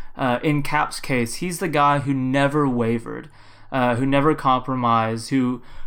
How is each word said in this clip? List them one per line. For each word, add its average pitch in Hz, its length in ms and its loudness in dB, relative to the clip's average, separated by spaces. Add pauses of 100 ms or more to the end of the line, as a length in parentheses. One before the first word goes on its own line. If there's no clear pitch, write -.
(160)
Uh, 123 260 0
in 147 200 2
Cap's 151 360 -2
case, 123 380 -2
he's 175 240 -6
the 196 80 -2
guy 143 320 2
who 139 120 -2
never 139 560 0
wavered, 117 600 -2 (400)
uh, 123 240 2
who 120 100 0
never 139 300 4
compromised, 120 960 0
who, 127 320 0 (240)